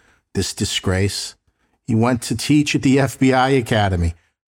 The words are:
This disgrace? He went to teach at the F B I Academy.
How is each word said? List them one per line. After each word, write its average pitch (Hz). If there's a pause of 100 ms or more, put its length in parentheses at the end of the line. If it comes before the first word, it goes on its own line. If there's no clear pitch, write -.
(340)
This -
disgrace? - (500)
He 117
went 120
to 120
teach 147
at 139
the 139
F 135
B 131
I 131
Academy. 101 (340)